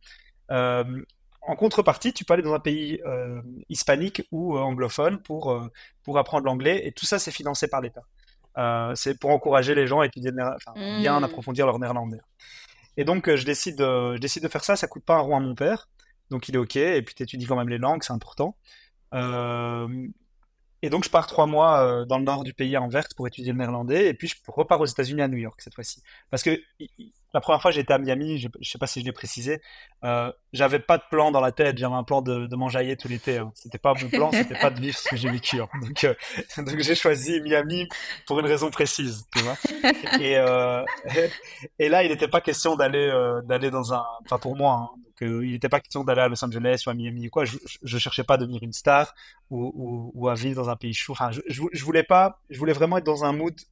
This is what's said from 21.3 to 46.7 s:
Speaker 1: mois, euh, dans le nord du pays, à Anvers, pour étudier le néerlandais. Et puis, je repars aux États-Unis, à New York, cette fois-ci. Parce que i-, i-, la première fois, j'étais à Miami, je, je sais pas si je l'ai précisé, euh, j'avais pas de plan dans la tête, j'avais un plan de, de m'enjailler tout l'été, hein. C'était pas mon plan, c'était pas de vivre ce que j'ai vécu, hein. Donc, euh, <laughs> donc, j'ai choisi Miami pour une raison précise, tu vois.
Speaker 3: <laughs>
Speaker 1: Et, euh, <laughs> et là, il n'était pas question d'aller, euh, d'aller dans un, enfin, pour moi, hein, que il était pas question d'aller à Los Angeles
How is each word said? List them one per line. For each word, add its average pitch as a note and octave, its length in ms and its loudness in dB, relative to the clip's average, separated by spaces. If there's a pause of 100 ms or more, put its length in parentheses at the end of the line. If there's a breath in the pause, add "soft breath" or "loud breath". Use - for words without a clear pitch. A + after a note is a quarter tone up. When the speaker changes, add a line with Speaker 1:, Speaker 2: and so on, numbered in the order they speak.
Speaker 1:
mois, D3+ 360 6
euh, B2 240 2
dans C3 140 0
le C3+ 40 0
nord C#3 200 0
du C3 100 -10
pays, C3+ 220 -2
à C3 60 2
Anvers, B2 260 -2 (100)
pour B2 100 -6
étudier B2 240 -6
le B2 60 -2
néerlandais. B2 500 0
Et D3+ 60 2
puis, E3+ 160 -8
je - 60 -10 (120)
repars D#3+ 320 2
aux D#3 60 4
États-Unis, C#3 360 -2
à C#3 60 2
New C3 100 -4
York, A2+ 240 -8
cette - 140 -20
fois-ci. - 260 -14 (280 loud breath)
Parce B2+ 120 -2
que D#3+ 100 2 (280)
i-, D3+ 180 -18
i-, - 160 -20 (200)
la - 80 0
première D3+ 200 2
fois, F3+ 100 4
j'étais D3 220 0
à C3+ 40 6
Miami, C3+ 420 -2
je, A#2+ 80 -6 (120)
je - 100 -10
sais - 80 -10
pas C3 100 -4
si B2+ 140 -6
je A#2+ 40 -10
l'ai B2+ 60 -4
précisé, B2+ 500 -6 (420 loud breath)
euh, A#2+ 280 -2 (220)
j'avais C3+ 260 2
pas E3+ 180 4
de - 140 -8
plan D#3 200 6
dans C#3 100 4
la B2+ 100 2
tête, C#3 260 2
j'avais B2+ 160 -2
un B2+ 100 -2
plan C3+ 180 0
de, B2 260 -4
de A#2+ 80 -8
m'enjailler B2+ 420 -2
tout - 100 -14
l'été, A#2+ 300 -4
hein. A2 180 -6
C'était - 220 -16
pas C#3 160 4
mon C3 160 -2
plan, D3 220 2
c'était A#3+ 260 2
pas C#3+ 140 4
de B2 80 -8
vivre C3+ 180 -4
ce - 120 -2
que A#2 60 0
j'ai B2 140 -2
vécu, A#2+ 320 -2
hein. A2 80 -6 (120)
Donc, C#3 240 -2
euh, B2+ 80 4 (240 loud breath)
<laughs> - 200 -10
donc, D3 220 -4
j'ai D3+ 160 2
choisi D#3 460 2
Miami D3+ 460 0 (380 loud breath)
pour C#3+ 140 0
une D3+ 80 2
raison D3 240 2
précise, C3 540 -2 (100)
tu A2+ 80 2
vois. B2 140 -4 (260)
Speaker 3:
<laughs> C4 380 2
Speaker 1:
Et, C3+ 160 4
euh, B2+ 460 4 (220)
<laughs> - 760 -4
et D3+ 100 4
là, F3+ 140 6
il E3+ 60 2
n'était D3+ 180 0
pas F3 140 4
question D#3+ 340 0
d'aller, C#3+ 320 4
euh, B2 340 2
d'aller B2 280 0
dans B2+ 240 -2
un, A#2+ 100 0 (220)
enfin, B2+ 140 -2
pour C3 160 -6
moi, C#3 180 4
hein, A#2 260 -4 (200)
que A#2 240 -4
il B2+ 100 -4
était A#2+ 160 -2
pas C#3+ 120 4
question - 220 -8
d'aller B2+ 180 2
à B2+ 60 6
Los A#2+ 160 -4
Angeles A#2+ 440 -2